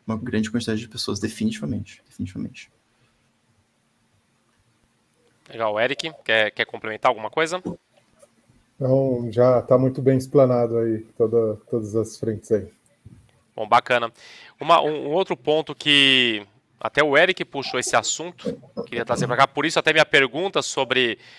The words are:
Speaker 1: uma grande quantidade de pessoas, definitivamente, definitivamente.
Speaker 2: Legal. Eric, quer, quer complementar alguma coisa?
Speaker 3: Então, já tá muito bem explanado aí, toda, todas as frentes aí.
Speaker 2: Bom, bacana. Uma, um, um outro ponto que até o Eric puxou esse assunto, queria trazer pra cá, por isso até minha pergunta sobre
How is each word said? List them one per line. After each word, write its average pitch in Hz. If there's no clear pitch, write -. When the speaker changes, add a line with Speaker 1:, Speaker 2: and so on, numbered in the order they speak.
Speaker 1:
uma 110
grande 107
quantidade 113
de -
pessoas, -
definitivamente, 110
definitivamente. -
Speaker 2:
Legal. 107
Eric, 139
quer, 110
quer -
complementar 110
alguma 107
coisa? 165
Speaker 3:
Então, 131
já 120
tá 123
muito 131
bem 131
explanado 123
aí, 113
toda, 110
todas 107
as 110
frentes 110
aí. 104
Speaker 2:
Bom, 110
bacana. 120
Uma, 151
um, 147
um 143
outro 180
ponto 151
que 131
até 127
o 143
Eric 180
puxou 131
esse 123
assunto, -
queria 117
trazer 117
pra 117
cá, 135
por 143
isso 165
até 156
minha 156
pergunta 147
sobre 127